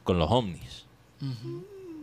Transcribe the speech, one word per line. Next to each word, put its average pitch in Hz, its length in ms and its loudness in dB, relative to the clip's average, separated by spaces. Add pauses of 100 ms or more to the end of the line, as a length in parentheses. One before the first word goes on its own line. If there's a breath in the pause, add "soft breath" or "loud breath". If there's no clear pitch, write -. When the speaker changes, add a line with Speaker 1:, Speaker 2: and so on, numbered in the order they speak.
Speaker 1:
con 90 140 4
los 78 120 6
ovnis. 104 540 0 (380)
Speaker 2:
Ujú. 131 420 -8 (380)